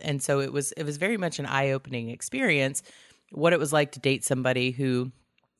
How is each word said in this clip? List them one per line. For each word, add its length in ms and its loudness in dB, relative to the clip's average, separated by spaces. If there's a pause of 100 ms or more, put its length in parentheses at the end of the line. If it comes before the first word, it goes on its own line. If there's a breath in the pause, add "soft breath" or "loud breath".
And 220 -2
so 180 2
it 120 -2
was, 200 -2
it 120 -6
was 120 -4
very 200 0
much 220 -2
an 80 -4
eye-opening 640 -2
experience, 720 0 (480 loud breath)
what 220 2
it 60 4
was 140 -2
like 200 4
to 80 -14
date 240 2
somebody 480 2
who 400 0 (480)